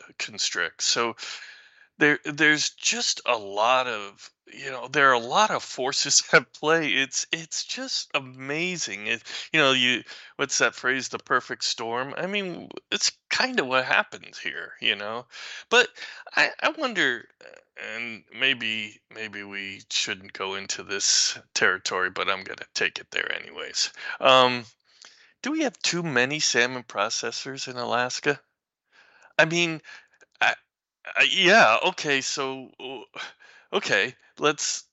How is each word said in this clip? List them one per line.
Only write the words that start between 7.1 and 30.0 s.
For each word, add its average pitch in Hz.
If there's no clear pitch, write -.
it's 165
just -
amazing. 135
It, 113
you 160
know, 135
you, 123
what's 139
that 120
phrase, 127
the 117
perfect 127
storm? 120
I 170
mean, 190
it's -
kinda 233
what 127
happened -
here, 80
you 113
know? 110
But 240
I, -
I 294
wonder, 190
and 113
maybe, 113
maybe 104
we 98
shouldn't 98
go 95
into 98
this -
territory, 92
but 92
I'm 95
gonna -
take -
it -
there -
anyways. -
Um, 127
do 262
we 320
have -
too 175
many 143
salmon 123
processors 117
in 127
Alaska? 123
I 156
mean, 165